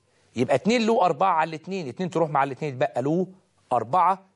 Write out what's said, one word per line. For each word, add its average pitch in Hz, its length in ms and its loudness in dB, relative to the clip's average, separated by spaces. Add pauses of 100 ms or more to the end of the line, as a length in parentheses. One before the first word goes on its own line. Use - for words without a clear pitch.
(360)
يبقى 131 180 0
اتنين 220 320 2
له 226 180 2
أربعة 180 280 2
على 160 160 0
الاتنين، 165 400 -8
اتنين 180 220 -6
تروح 165 200 -2
مع 139 140 2
الاتنين 139 300 -6
يتبقى 127 280 0
له 170 240 0 (460)
أربعة، 170 520 2 (120)